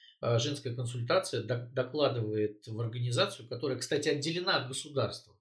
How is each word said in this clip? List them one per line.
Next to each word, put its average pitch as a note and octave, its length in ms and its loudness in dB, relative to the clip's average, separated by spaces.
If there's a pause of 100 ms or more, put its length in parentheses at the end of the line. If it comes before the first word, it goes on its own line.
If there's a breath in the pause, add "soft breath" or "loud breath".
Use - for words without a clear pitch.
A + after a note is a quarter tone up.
(220 loud breath)
э, A#2+ 180 4
женская C3 360 -2
консультация B2 680 0
док-, A#2+ 300 -4
докладывает A#2+ 920 0
в A2 120 -6
организацию, A#2+ 680 0
которая, B2+ 280 -2
кстати, C#3+ 320 0
отделена E3 480 2
от B2+ 120 -4
государства C3 720 -4